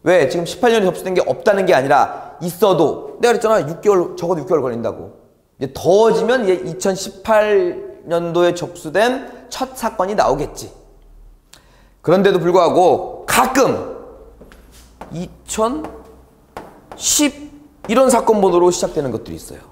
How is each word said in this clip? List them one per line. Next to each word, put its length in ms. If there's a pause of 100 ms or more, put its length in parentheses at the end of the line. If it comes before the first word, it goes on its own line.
왜? 260
지금 160
십팔 260
년에 140
접수된 260
게 80
없다는 460
게 80
아니라 640
있어도 800
내가 120
그랬잖아. 360
육 140
개월, 340
적어도 240
육 80
개월 140
걸린다고. 640 (300)
이제 160
더워지면 720
이제 100
이천십팔 1500
년도에 480
접수된 960
첫 260
사건이 380
나오겠지. 580 (1300)
그런데도 380
불구하고 880
가끔 720 (1120)
이천십 760 (2000)
이런 200
사건 320
번호로 300
시작되는 400
것들이 240
있어요. 240 (120)